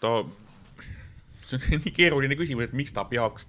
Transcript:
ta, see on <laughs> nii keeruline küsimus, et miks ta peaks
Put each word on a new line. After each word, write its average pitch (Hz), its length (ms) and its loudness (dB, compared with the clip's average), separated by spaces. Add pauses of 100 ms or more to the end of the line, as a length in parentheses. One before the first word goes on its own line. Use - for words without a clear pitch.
ta, 113 180 2 (1300)
see 127 140 -6
on 151 220 2
<laughs> - 40 -4
nii 165 100 -4
keeruline 139 440 4
küsimus, 123 300 -2
et 120 80 -6
miks 143 180 -6
ta 101 140 -2
peaks 117 400 0